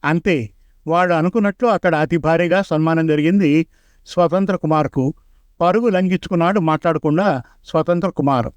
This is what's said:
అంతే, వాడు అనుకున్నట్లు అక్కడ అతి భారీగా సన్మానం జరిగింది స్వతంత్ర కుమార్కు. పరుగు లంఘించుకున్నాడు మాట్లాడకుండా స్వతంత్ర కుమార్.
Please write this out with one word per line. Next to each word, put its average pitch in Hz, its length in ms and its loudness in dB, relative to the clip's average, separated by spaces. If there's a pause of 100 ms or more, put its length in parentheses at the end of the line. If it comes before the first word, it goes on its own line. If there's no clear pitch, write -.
అంతే, 156 440 -2 (380)
వాడు 175 260 0
అనుకున్నట్లు 196 540 0
అక్కడ 185 280 0
అతి 156 220 0
భారీగా 165 440 0
సన్మానం 160 460 0
జరిగింది 156 600 2 (400)
స్వతంత్ర 180 480 0
కుమార్కు. 151 580 -2 (480)
పరుగు 208 280 2
లంఘించుకున్నాడు 185 720 0
మాట్లాడకుండా 156 840 -2 (220)
స్వతంత్ర 175 440 -2
కుమార్. 139 480 -2